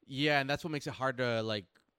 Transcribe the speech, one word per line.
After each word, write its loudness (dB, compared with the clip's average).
Yeah, 2
and 0
that's -2
what -4
makes -4
it -6
hard -2
to, 2
like, -2